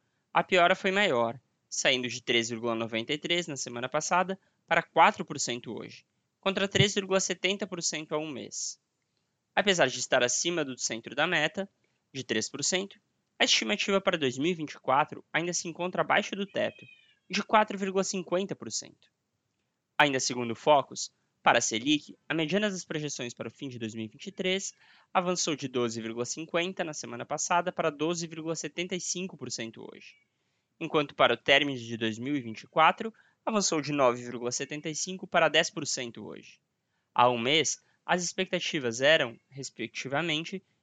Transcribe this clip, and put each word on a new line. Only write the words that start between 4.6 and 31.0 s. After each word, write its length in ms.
para 160
quatro 420
por 140
cento 360
hoje, 300
contra 280
três 260
vírgula 260
setenta 460
por 160
cento 320
há 60
um 100
mês. 500
Apesar 320
de 120
estar 240
acima 400
do 140
centro 380
da 100
meta, 420
de 100
três 260
por 140
cento, 360
a 60
estimativa 540
para 180
dois 200
mil 140
e 40
vinte 180
e 60
quatro 540
ainda 200
se 140
encontra 340
abaixo 340
do 100
teto, 400
de 140
quatro 380
vírgula 240
cinquenta 520
por 160
cento. 400
Ainda 220
segundo 320
o 40
Focus, 560
para 140
a 40
Selic, 540
a 60
mediana 340
das 160
projeções 480
para 140
o 40
fim 160
de 120
dois 160
mil 100
e 20
vinte 200
e 40
três 420
avançou 440
de 120
doze 320
vírgula 240
cinquenta 600
na 100
semana 320
passada 460
para 180
doze 380
vírgula 280
setenta 400
e 60
cinco 340
por 160
cento 300
hoje. 240
Enquanto 360